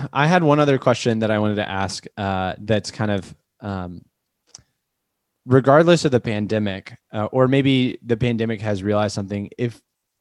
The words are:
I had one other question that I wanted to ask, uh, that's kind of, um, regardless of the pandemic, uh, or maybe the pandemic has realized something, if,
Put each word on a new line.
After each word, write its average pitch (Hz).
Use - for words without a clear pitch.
I 139
had 180
one 147
other 143
question 120
that 110
I 107
wanted 107
to 104
ask, 95
uh, 95
that's 104
kind 107
of, 98
um, 92
regardless 143
of 156
the 123
pandemic, 104
uh, 107
or 131
maybe 131
the 117
pandemic 113
has 104
realized 104
something, 101
if, 120